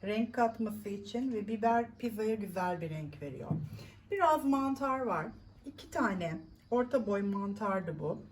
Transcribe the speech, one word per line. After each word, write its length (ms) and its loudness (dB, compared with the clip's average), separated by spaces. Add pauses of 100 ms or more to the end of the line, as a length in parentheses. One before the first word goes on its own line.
Renk 300 0
katması 540 0
için 440 -2
ve 160 -2
biber 380 2 (120)
pizzaya 360 0
güzel 460 -2
bir 100 -4
renk 320 -8
veriyor. 280 -8 (600)
Biraz 340 6
mantar 560 2
var. 260 0 (400)
İki 240 -16
tane 480 0 (320)
orta 360 4
boy 160 2
mantardı 800 -2
bu. 320 -2